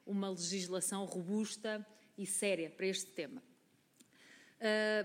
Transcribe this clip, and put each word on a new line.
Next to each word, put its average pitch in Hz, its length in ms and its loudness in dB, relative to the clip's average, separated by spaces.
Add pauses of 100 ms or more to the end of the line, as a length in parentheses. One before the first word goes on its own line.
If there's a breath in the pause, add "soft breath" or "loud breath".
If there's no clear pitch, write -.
uma 196 260 0
legislação 180 760 -2
robusta 208 800 -2 (320 soft breath)
e 202 80 -4
séria 180 440 2
para 190 160 -2
este 190 260 2
tema. 139 280 -6 (1200 soft breath)
Ah, 214 440 4